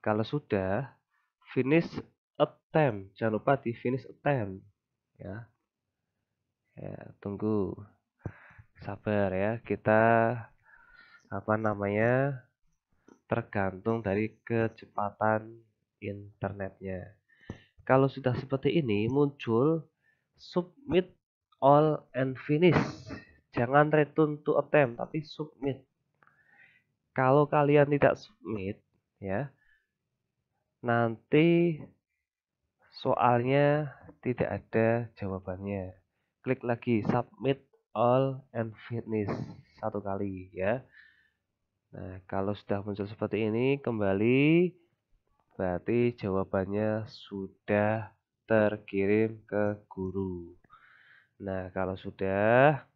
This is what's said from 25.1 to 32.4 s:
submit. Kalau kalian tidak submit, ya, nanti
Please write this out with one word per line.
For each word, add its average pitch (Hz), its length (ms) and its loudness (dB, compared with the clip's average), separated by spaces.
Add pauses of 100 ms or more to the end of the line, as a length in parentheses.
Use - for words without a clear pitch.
submit. 139 560 -8 (1400)
Kalau 135 320 4
kalian 143 480 6
tidak 139 240 4
submit, - 640 -10 (400)
ya, 101 240 -4 (1400)
nanti 151 960 2 (1200)